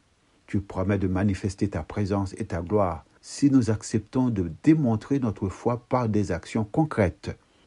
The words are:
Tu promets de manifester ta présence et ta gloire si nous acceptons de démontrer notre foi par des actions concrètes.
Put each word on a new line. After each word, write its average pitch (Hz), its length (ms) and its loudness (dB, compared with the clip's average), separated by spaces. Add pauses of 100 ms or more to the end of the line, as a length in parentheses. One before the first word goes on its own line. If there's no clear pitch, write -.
(460)
Tu 101 160 -2
promets 98 380 -2
de 98 80 0
manifester 95 600 0
ta 85 160 -6
présence 98 540 -2
et - 80 -8
ta 85 160 -6
gloire 87 420 0 (160)
si - 320 0
nous 120 200 6
acceptons 120 580 -2
de 92 220 -2 (120)
démontrer 139 560 2
notre 107 300 -2
foi 120 400 -4
par 123 180 2
des 104 240 0
actions 92 320 -2
concrètes. - 760 0 (300)